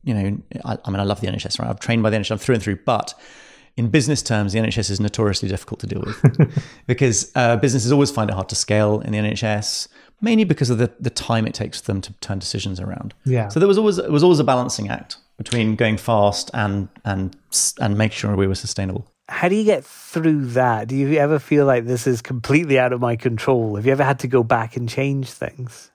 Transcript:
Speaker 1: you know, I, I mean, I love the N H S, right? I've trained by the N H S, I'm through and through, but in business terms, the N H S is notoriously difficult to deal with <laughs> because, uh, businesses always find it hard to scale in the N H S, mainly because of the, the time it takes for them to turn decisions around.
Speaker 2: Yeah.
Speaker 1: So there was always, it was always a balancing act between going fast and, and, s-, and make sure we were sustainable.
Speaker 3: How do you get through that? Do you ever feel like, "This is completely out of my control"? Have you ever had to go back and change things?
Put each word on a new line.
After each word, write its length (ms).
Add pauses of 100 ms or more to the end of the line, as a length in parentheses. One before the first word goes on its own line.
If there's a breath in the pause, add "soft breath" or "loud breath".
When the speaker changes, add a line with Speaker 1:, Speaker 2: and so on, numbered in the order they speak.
Speaker 1:
you 100
know, 240 (260)
I, 200
I 60
mean, 100
I 20
love 180
the 60
N 80
H 120
S, 120
right? 100
I've 120
trained 240
by 60
the 60
N 40
H 60
S, 40
I'm 80
through 160
and 80
through, 220
but 280 (640 loud breath)
in 120
business 340
terms, 300
the 80
N 60
H 120
S 120
is 100
notoriously 480
difficult 320
to 80
deal 180
with 560 (100)
<laughs> 140
because, 480
uh, 220
businesses 340
always 220
find 180
it 40
hard 160
to 40
scale 460
in 100
the 80
N 80
H 160
S, 460 (320 soft breath)
mainly 240
because 260
of 80
the, 220
the 100
time 340
it 100
takes 260
for 60
them 160
to 180
turn 180
decisions 400
around. 360 (100)
Speaker 2:
Yeah. 240
Speaker 1:
So 100
there 80
was 120
always, 200
it 140
was 100
always 160
a 60
balancing 440
act 280 (220)
between 360
going 220
fast 580
and, 340 (160)
and, 320 (140)
s-, 300
and 180
make 140
sure 240
we 100
were 80
sustainable. 560 (180)
Speaker 3:
How 200
do 80
you 80
get 200
through 680
that? 340
Do 80
you 240
ever 220
feel 260
like, 200
"This 200
is 160
completely 560
out 140
of 80
my 160
control"? 580
Have 120
you 40
ever 140
had 160
to 80
go 160
back 320
and 120
change 420
things? 640